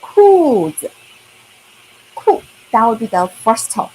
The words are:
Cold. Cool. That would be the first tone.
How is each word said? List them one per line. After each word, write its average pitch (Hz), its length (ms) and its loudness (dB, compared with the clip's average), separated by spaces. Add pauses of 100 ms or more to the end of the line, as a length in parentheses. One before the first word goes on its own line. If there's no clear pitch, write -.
Cold. 311 720 2 (1400)
Cool. - 280 -2 (280)
That 226 160 2
would 226 120 -2
be 226 80 -8
the 180 200 -2
first - 440 -4
tone. - 240 -8